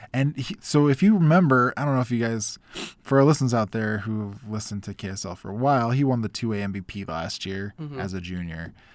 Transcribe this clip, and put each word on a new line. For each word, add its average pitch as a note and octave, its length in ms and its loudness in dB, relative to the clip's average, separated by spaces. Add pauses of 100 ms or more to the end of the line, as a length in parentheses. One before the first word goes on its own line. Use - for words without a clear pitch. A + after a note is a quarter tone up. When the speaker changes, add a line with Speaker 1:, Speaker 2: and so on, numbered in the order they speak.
(120)
Speaker 1:
And C#3 260 0
he, C#3+ 220 -8
so D3 300 4
if C#3 140 2
you G#3+ 100 6
remember, D3+ 640 6
I C#3 80 -2
don't C#3 80 2
know B2+ 80 2
if B2 80 -2
you A#2+ 100 0
guys, A2+ 380 -4 (460)
for C3+ 160 4
our C#3 40 8
listeners C3+ 300 4
out A2 200 0
there G#2+ 260 -2
who've G#2+ 500 -8
listened G#2 360 -8
to G2+ 100 -10
K G2 140 -10
S F#2+ 140 -8
L F2+ 120 -8
for - 160 -12
a G2+ 40 -8
while, B2 360 2
he C3+ 120 2
won B2 200 2
the G#2 60 -2
two A2+ 240 -4
A G#2 100 -2
M G2 100 -4
V F#2+ 80 -6
P G2 240 -10
last E2 400 -8
year G2 340 -8
Speaker 2:
Mm-hmm. D3 200 -10
Speaker 1:
as G2 160 -6
a F#2 60 -6
junior. E2+ 520 -10 (220)